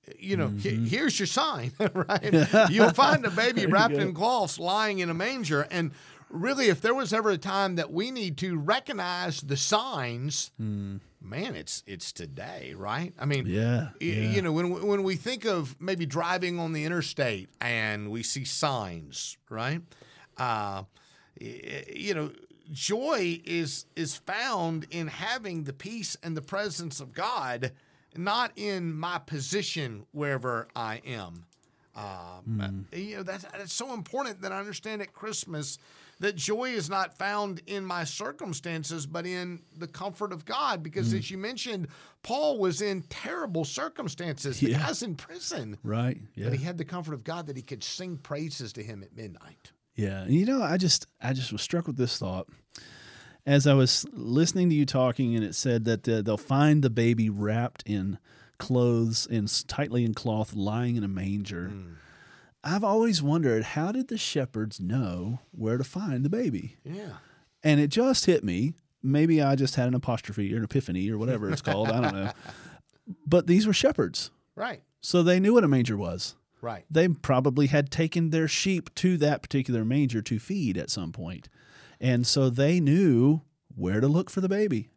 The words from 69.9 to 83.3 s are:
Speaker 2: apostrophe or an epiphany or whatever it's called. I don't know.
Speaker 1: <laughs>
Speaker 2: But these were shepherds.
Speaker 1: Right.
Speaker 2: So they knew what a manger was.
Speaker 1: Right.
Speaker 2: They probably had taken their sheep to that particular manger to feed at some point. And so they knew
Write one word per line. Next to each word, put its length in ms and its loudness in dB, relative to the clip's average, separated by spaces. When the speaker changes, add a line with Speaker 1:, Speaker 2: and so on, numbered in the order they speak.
Speaker 2:
apostrophe 580 -2
or 60 0
an 60 0
epiphany 460 0
or 60 -2
whatever 340 -2
it's 120 -2
called. 260 0
I 140 2
don't 120 0
know. 220 -4
Speaker 1:
<laughs> 800 -18
Speaker 2:
But 200 6
these 200 8
were 60 4
shepherds. 580 2
Speaker 1:
Right. 280 -6
Speaker 2:
So 220 4
they 180 6
knew 140 6
what 100 8
a 40 4
manger 280 4
was. 400 -6
Speaker 1:
Right. 300 -8
Speaker 2:
They 180 6
probably 600 4
had 220 2
taken 400 2
their 160 2
sheep 500 0
to 200 4
that 260 4
particular 420 0
manger 380 2
to 160 -2
feed 380 -2
at 140 -4
some 200 -4
point. 380 -10
And 280 2
so 240 4
they 300 4
knew 600 6